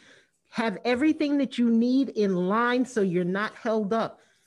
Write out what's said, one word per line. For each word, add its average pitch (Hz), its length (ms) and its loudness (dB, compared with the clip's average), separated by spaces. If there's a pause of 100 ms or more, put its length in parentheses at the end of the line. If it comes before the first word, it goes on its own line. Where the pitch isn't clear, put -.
(520)
Have 226 320 -4
everything 285 540 0
that 277 200 -2
you 240 120 2
need 247 400 2
in 202 260 0
line 233 500 0
so 226 160 -2
you're 180 220 0
not 190 320 -4
held 220 380 -2
up. 220 260 -4 (280)